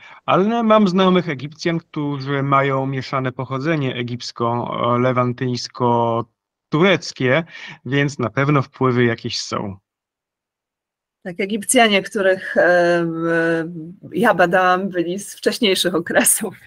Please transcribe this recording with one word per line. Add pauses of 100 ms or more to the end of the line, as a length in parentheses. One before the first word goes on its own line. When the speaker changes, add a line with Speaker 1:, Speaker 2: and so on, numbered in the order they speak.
(260)
Speaker 1:
ale
mam
znajomych
Egipcjan,
którzy
mają
mieszane
pochodzenie
egipsko-lewantyńsko-tureckie, (420)
więc
na
pewno
wpływy
jakieś
są. (1500)
Speaker 2:
Tak,
Egipcjanie,
których,
e,
w-, (480)
ja
badałam,
byli
z
wcześniejszych
okresów, (120)